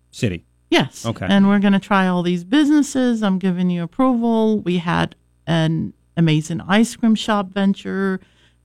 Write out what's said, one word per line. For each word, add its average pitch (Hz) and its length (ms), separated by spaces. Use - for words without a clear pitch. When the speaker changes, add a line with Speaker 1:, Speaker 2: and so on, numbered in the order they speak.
Speaker 1:
city." 90 340
Speaker 2:
Yes. - 360
Speaker 1:
Okay. 107 220
Speaker 2:
And 196 220
we're 202 100
gonna 196 200
try 190 280
all 180 160
these 175 220
businesses. 262 800
I'm 190 160
giving 180 300
you 175 140
approval. 226 760
We 180 180
had 165 380
an 160 460
amazing 160 460
ice 220 340
cream 220 200
shop 208 340
venture. 196 720